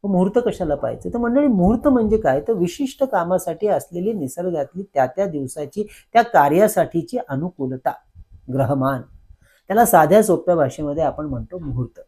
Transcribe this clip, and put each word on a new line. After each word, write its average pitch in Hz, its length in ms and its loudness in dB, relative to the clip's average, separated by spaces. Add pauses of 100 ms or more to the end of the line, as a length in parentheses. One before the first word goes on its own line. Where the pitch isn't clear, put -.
मग 202 80 -4
मुहूर्त 190 340 2
कशाला 170 300 -2
पाहायचे? 120 340 -6
तर 226 80 -6
मंडळी, 240 300 2
मुहूर्त 220 400 2
म्हणजे 220 300 2
काय? 143 240 0
तर 226 120 -2
विशिष्ट 208 500 -4
कामासाठी 185 640 -2
असलेली 180 460 -4
निसर्गातली 175 720 -6
त्या 135 240 0
त्या 190 180 -4
दिवसाची, 151 580 -8 (300)
त्या 233 100 4
कार्यासाठीची 170 960 2
अनुकूलता, 139 720 -6 (640)
ग्रहमान, 131 480 -2 (680)
त्याला 214 160 4
साध्या 180 380 6
सोप्या 180 320 2
भाषेमध्ये 147 480 -2
आपण 147 220 -4
म्हणतो 135 340 -8
मुहूर्त. 127 480 -8